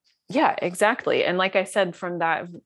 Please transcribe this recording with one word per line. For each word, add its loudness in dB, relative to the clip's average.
Yeah, 2
exactly. 2
And 0
like 0
I 2
said, 0
from -8
that, -2